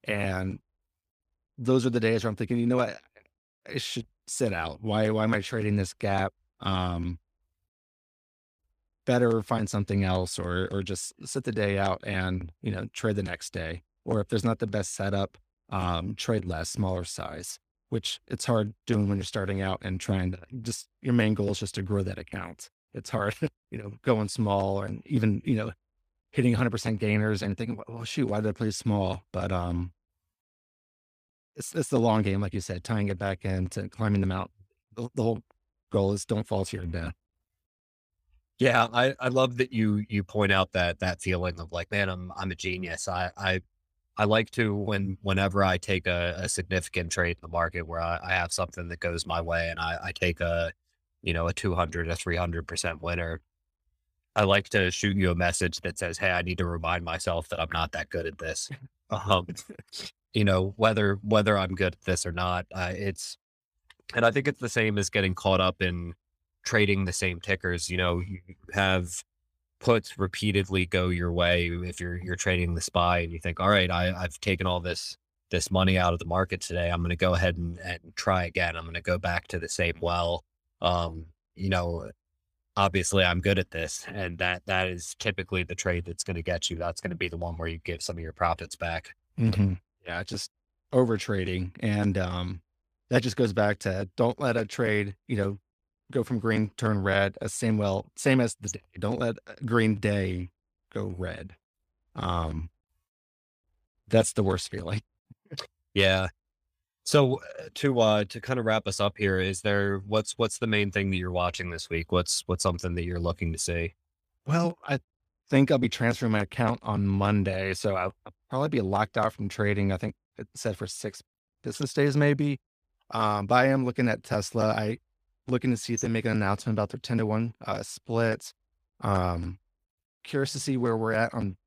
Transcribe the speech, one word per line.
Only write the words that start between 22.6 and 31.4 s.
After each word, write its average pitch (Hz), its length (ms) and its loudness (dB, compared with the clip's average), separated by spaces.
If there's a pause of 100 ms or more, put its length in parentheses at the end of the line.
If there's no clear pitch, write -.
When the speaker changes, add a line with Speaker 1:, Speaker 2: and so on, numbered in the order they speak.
Speaker 1:
It's - 160 -10
hard, 107 240 -2 (180)
<laughs> - 180 -20
you 120 60 -10
know, 104 160 -10 (100)
going 107 260 2
small 98 520 0
and 101 240 -8
even, 110 400 2
you 143 100 0
know, 107 180 -2 (600)
hitting 123 220 4
a - 20 2
hundred 120 140 2
percent 113 280 -4
gainers 107 440 2
and 101 160 -2
thinking, 113 280 -6
"Well, 113 180 -10
shoot, 131 220 -2
why 104 140 -2
did 107 80 0
I 104 40 -2
play 110 180 -2
small?" 95 520 -2 (100)
But, 92 200 -4
um, 87 400 -4 (1600)